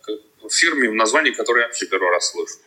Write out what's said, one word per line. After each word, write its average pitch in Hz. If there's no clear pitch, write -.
в 110
фирме, 139
в 107
названии 117
которой 120
я 117
вообще -
первый 92
раз 90
слышу». 107